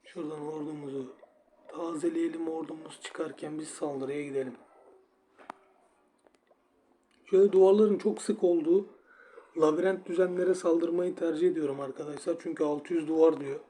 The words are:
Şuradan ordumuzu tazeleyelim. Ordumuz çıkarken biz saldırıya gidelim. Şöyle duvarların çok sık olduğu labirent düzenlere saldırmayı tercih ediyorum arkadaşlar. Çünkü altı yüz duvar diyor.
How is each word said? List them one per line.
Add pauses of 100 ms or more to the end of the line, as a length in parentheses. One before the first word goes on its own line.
Şuradan
ordumuzu (540)
tazeleyelim.
Ordumuz
çıkarken
biz
saldırıya
gidelim. (2750)
Şöyle
duvarların
çok
sık
olduğu (680)
labirent
düzenlere
saldırmayı
tercih
ediyorum
arkadaşlar.
Çünkü
altı
yüz
duvar
diyor.